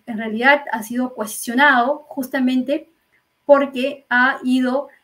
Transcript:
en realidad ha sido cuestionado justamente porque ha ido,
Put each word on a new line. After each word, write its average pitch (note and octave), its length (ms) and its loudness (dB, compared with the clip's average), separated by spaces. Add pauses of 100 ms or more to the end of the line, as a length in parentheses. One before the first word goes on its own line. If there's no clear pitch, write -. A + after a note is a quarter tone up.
en A3+ 100 -8
realidad A#3 540 2
ha A3+ 140 -6
sido B3+ 280 -4
cuestionado B3 960 0
justamente C4 800 -2 (560)
porque C#4 640 2
ha B3 340 2
ido, B3+ 440 0 (160)